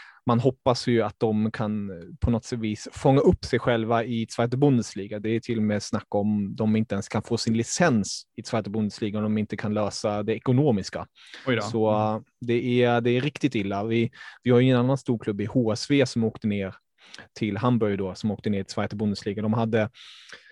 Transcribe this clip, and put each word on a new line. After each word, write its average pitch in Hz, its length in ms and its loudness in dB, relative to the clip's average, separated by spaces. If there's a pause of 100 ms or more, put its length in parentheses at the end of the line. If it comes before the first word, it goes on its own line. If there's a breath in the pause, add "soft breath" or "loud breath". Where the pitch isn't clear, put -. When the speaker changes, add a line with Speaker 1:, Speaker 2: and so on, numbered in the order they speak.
(260 loud breath)
Speaker 1:
man 120 140 4
hoppas 127 480 0
ju 117 140 4
att 104 160 -4
de 110 340 0
kan, 104 380 -4
eh, 85 180 -14 (120)
på 123 120 0
något 113 220 -2
vis 110 380 -6
fånga - 280 4
upp - 260 4
sig 123 140 0
själva 117 440 2
i 113 260 -4
Zweite 120 280 0
Bundesliga. 107 600 2
Det 107 100 -4
är 113 100 2
till 113 180 -4
och 107 60 2
med 104 200 0
snack - 260 -6
om 104 460 0
de 110 200 2
inte 110 200 0
ens 98 140 -6
kan 107 140 -2
få 117 140 -2
sin 113 200 0
licens 117 640 0 (120)
i 113 80 -14
Zweite 107 260 -4
Bundesliga 107 480 -4
om 107 60 -2
de 107 140 0
inte 107 200 -4
kan 107 160 -4
lösa 104 500 -2
det 107 120 -2
ekonomiska. 117 720 0 (400 loud breath)
Speaker 2:
Oj 127 80 2
då. 107 60 0
Speaker 1:
Så, 110 280 0
Speaker 2:
Mm. 107 260 2
Speaker 1:
eh, 110 60 -6 (200)
det 123 420 2
är, 120 180 4
det 120 100 2
är 123 100 2
riktigt 143 340 -2
illa. 98 280 -2
Vi, 113 280 0 (320 loud breath)
vi 123 80 2
har 120 80 8
ju 131 120 6
en 127 60 4
annan 127 200 2
stor 120 220 -2
klubb 104 220 -4
i 104 40 -2
H 110 260 0
S - 200 -2
V 139 140 6
som 117 180 -2
åkte 110 240 -2
ner 98 280 -4 (580 loud breath)
till 101 240 -2
Hamburg 110 400 2
då, 92 180 -4
som 110 160 -4
åkte 104 180 -4
ner 98 140 -2
till - 100 -14
Zweite 104 220 -4
Bundesliga. 104 460 -4
De 110 120 0
hade 110 360 0 (640 loud breath)